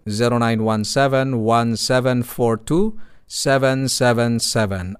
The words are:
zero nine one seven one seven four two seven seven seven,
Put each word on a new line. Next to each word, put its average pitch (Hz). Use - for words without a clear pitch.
zero 117
nine 113
one 110
seven 135
one 117
seven 127
four 117
two 196
seven 131
seven 120
seven, 98